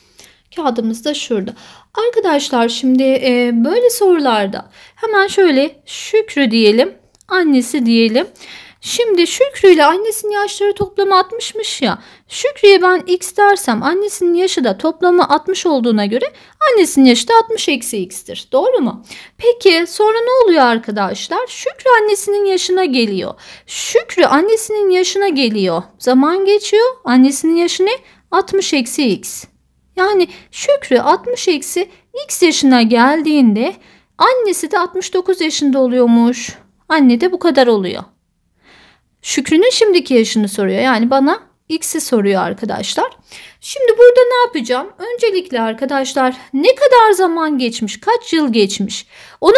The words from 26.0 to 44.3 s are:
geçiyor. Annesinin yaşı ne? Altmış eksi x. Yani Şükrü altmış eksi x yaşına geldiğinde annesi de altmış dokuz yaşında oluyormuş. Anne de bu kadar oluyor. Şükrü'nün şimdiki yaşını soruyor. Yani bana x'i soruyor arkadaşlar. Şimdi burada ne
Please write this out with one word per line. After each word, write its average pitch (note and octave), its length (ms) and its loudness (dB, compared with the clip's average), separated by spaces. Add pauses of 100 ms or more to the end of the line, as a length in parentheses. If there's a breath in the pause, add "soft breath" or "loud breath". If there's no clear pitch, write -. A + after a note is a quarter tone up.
geçiyor. G#4 420 2 (160)
Annesinin C#4 520 2
yaşı E4+ 300 0
ne? G#4+ 80 0 (380 soft breath)
Altmış F#4+ 420 -2
eksi C#4 360 -2
x. - 360 -6 (500)
Yani F#4+ 320 0 (240 loud breath)
Şükrü C#5 480 -2
altmış G4 480 -2
eksi F4 420 -4 (360 soft breath)
x - 180 -2
yaşına C4+ 380 4
geldiğinde C4 920 2 (440 soft breath)
annesi G#4 540 0
de G#4 80 0
altmış F4+ 340 -6
dokuz F#4 280 -2
yaşında D4 380 0
oluyormuş. A#3+ 800 0 (320)
Anne C4 320 4
de F4+ 100 0
bu F#4 80 -6
kadar C#4 280 2
oluyor. G3+ 360 -2 (1160 soft breath)
Şükrü'nün D#4+ 480 0
şimdiki G4+ 440 0
yaşını A3 340 2
soruyor. G3 340 -4
Yani A#3+ 280 0
bana C#4 300 2 (300)
x'i D#4+ 320 -6
soruyor G3+ 400 0
arkadaşlar. G3+ 680 -6 (520 loud breath)
Şimdi B4+ 300 -2
burada A#4+ 300 8
ne B4 240 2